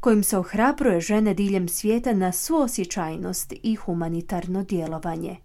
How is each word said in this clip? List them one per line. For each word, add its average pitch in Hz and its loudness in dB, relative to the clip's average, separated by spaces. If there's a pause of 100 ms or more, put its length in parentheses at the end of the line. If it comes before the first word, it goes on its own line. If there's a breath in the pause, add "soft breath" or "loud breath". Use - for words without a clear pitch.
kojim 214 6
se 196 2
ohrabruje 254 2
žene 214 2
diljem 196 0
svijeta 233 0
na 185 2
suosjećajnost 185 -2 (100)
i 220 2
humanitarno 170 -2
djelovanje. 165 -4